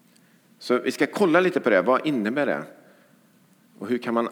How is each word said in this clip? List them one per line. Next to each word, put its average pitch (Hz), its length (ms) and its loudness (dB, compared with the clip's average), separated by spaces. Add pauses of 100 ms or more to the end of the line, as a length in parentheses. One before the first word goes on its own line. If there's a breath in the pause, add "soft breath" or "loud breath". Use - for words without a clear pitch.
(600 soft breath)
Så 131 200 0
vi 131 120 -4
ska 147 160 -2
kolla 170 320 2
lite 185 200 0
på 127 100 0
det. 95 120 6
Vad 123 260 0
innebär 131 380 -2
det? 73 180 -2 (1160 soft breath)
Och 98 80 -10
hur 120 100 -2
kan 120 160 -6
man 117 180 0